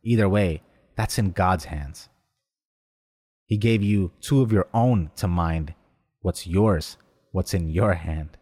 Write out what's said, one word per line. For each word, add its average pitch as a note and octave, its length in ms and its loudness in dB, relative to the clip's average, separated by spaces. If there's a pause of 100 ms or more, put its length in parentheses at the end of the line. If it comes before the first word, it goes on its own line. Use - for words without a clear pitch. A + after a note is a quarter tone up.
Either G#2+ 280 2
way, F#2+ 320 0 (340)
that's - 240 -4
in G2 120 0
God's F#2 340 0
hands. C#2+ 420 -12 (1400)
He G#2+ 100 0
gave A2 260 2
you G2+ 380 2
two C#3 200 2
of A2 120 2
your F#2+ 200 2
own A#2 440 2
to G#2 100 -2
mind E2 480 -2 (460)
what's - 260 -6
yours, F#2 500 0 (340)
what's F#2 220 -4
in E2+ 140 -2
your F#2 280 0
hand. D#2 460 -8